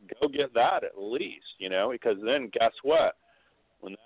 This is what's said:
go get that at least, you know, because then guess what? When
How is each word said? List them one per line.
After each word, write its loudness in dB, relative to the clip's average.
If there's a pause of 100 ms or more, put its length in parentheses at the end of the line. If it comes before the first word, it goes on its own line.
(220)
go 4
get -4
that 4
at -6
least, -6 (120)
you -6
know, 2
because 0
then -2
guess 2 (120)
what? 2 (640)
When -12 (100)